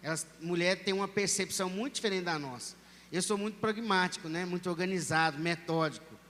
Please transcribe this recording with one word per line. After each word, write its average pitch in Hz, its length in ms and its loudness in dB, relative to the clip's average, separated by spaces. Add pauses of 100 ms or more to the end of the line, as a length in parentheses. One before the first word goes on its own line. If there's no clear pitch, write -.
Elas, 156 240 -4 (140)
mulher 175 420 2
tem 196 120 2
uma 196 120 2
percepção 190 600 0
muito 214 280 -4
diferente 190 280 0
da 165 140 0
nossa. 127 360 -8 (380)
Eu 175 100 0
sou 202 160 0
muito 208 220 -4
pragmático, 202 680 2
né? 170 160 -2
Muito 180 240 -2
organizado, 165 720 2
metódico. 165 760 0 (180)